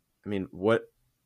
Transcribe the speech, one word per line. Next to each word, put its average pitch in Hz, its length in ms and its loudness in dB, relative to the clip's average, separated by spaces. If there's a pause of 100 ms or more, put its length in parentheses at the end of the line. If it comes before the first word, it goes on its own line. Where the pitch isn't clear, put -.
(240)
I - 40 -8
mean, 98 220 -2
what 107 400 0 (360)